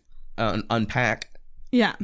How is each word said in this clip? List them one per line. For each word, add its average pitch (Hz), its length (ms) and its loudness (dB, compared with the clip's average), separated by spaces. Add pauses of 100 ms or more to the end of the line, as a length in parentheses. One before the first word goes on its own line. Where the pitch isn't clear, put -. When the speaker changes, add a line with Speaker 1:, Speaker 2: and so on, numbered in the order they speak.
(380)
Speaker 1:
uh, 113 140 2
un-, 101 180 -2
unpack. 117 600 0 (420)
Speaker 2:
Yeah. 233 320 4